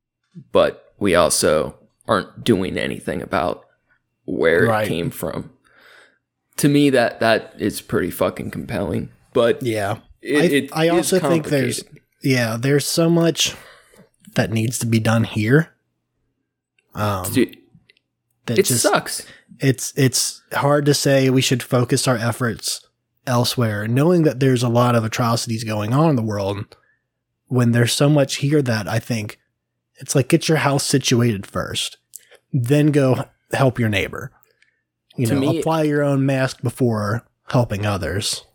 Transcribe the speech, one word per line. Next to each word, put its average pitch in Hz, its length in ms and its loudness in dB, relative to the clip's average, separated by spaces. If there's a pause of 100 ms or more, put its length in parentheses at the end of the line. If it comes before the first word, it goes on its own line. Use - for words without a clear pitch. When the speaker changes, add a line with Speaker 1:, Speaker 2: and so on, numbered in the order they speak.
(520)
Speaker 1:
But - 460 0
we 101 160 0
also 78 600 2 (320)
aren't 110 360 -2
doing 92 340 0
anything - 440 -6
about - 440 -4 (600)
where 82 420 2
Speaker 2:
Right. 110 180 0
Speaker 1:
it 98 40 -4
came 85 200 -4
from. - 420 -10 (1080)
To 151 120 4
me, 143 200 4
that, 123 300 0
that 113 380 0
is 95 240 -4
pretty 90 300 -4
fucking - 400 -4
compelling. 113 580 -6 (240)
But 120 300 2
Speaker 2:
Yeah. 107 360 -4 (220)
Speaker 1:
it, 143 200 0
Speaker 2:
I, 165 140 2
Speaker 1:
it 135 180 0
Speaker 2:
I 160 120 0
Speaker 1:
is 170 280 0
Speaker 2:
also 185 60 4 (100)
think 160 160 0
there's, 131 380 -2
Speaker 1:
complicated. - 200 -20 (180)
Speaker 2:
yeah, 123 380 0
there's 135 260 0
so 165 240 0
much 170 460 2 (800)
that 117 160 0
needs 113 280 -2
to - 60 -4
be 113 140 2
done 113 240 2
here. 113 500 2 (1200)
Um, 101 360 -4
Speaker 1:
Dude, - 260 0 (920)
Speaker 2:
that 120 120 -2
Speaker 1:
it 202 60 4
Speaker 2:
just 123 160 -2
Speaker 1:
sucks. - 440 -2 (340)
Speaker 2:
It's, - 360 -2
it's - 460 0 (100)
hard 147 360 0
to 147 60 6
say 135 360 2
we 131 120 4
should 123 220 0
focus 127 440 0
our 127 100 2
efforts 117 680 -6 (400)
elsewhere, 117 640 -2
knowing 156 360 2
that 131 180 0
there's 131 220 2
a 127 40 2
lot 120 280 4
of 113 100 0
atrocities 117 580 -4
going 110 300 -4
on 156 160 4
in 147 80 2
the 117 40 -2
world. 101 540 -4 (720)
When 123 240 2
there's 117 220 2
so 143 160 2
much 143 280 2
here 147 260 0
that 110 240 -2
I 110 120 -2
think 110 400 -6 (560)
it's - 200 -6
like, 135 120 2
get 165 220 2
your 160 80 2
house 139 260 0
situated 117 640 0
first, - 520 -8 (540)
then 143 360 2
go 135 380 2 (280)
help 131 260 0
your 113 100 0
neighbor. - 440 -4 (840)
You 131 100 0
Speaker 1:
To 113 80 0
Speaker 2:
know, 139 60 2
Speaker 1:
me 156 180 0
Speaker 2:
apply 160 240 0
your 147 180 0
own 139 240 2
mask 131 360 -2
before 113 640 -2 (220)
helping 104 360 0
others. 98 680 -4